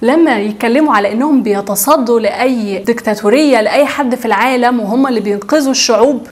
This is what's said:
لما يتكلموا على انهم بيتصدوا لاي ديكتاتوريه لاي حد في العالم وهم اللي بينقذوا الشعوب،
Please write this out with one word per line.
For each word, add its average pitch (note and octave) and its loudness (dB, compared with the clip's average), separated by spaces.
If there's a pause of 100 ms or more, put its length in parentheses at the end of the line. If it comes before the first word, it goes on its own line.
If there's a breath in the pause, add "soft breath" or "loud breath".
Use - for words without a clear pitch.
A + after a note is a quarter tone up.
لما C#4 2
يتكلموا A#3 0
على G3+ 0
انهم C4 0
بيتصدوا A3 0
لاي G#3+ -2
ديكتاتوريه A3+ 0
لاي G#3+ 2
حد C4 -4
في B3 -6
العالم A#3+ 0
وهم A3+ 0
اللي A#3+ -2
بينقذوا G#3 -2
الشعوب، A#3+ 0